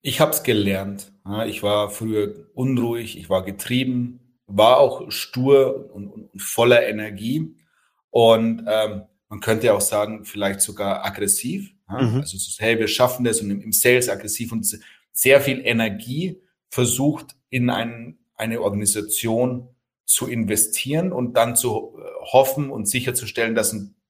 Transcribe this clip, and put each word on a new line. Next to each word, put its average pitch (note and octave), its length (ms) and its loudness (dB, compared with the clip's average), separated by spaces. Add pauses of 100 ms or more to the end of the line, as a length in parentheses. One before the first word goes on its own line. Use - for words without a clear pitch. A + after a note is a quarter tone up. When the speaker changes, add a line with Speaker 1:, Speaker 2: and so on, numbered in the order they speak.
Speaker 1:
ich C3 200 -2
hab's - 220 2
gelernt. G2 680 0 (140)
Ja, G#2+ 200 -4
ich G#2 180 -8
war G#2 260 2
früher G#2 640 -4
unruhig, A#2 640 -2
ich - 120 -18
war F#2 140 2
getrieben, B2 960 -4 (100)
war G#2+ 300 6
auch - 340 2
stur C3 840 2
und, G2+ 140 -14
und, - 260 -20
und F#2+ 80 -16
voller A#2+ 460 4
Energie. A2 680 -6 (540)
Und, A2+ 580 4
ähm, G#2 360 -2 (260)
man G2+ 120 -12
könnte A2 260 2
ja G#2+ 60 6
auch F#2+ 80 2
sagen, G#2+ 440 -2
vielleicht G2 360 -4
sogar G2 440 -4
aggressiv. A#2+ 680 -4 (160)
Ja? A#2+ 140 -6
Speaker 2:
Mhm. B2 200 0
Speaker 1:
Also F#2+ 140 -10
es - 120 -8
ist, - 120 -12
"Hey, A2+ 200 0
wir A2 80 0
schaffen B2 380 0
das", A2 160 0
und G2+ 100 -4
im, G2+ 100 -4
im A2 120 -8
Sales B2 360 4
aggressiv G2+ 420 -6
und A2+ 140 -6
se-, - 140 -4 (320)
sehr C3+ 300 6
viel C3+ 220 0
Energie A#2 800 -2 (280)
versucht, C3+ 680 0 (140)
in B2 200 0
ein, A#2 480 -6 (180)
eine A2+ 260 -4
Organisation G#2+ 1080 -2 (360)
zu - 220 0
investieren B2 840 -2
und B2 260 -2
dann A#2 180 2
zu, A2+ 440 -2
äh, - 20 -18 (300)
hoffen C3+ 400 4
und A2 160 -6
sicherzustellen, A#2 680 -2
dass A2 200 0
ein G2 220 -10 (140)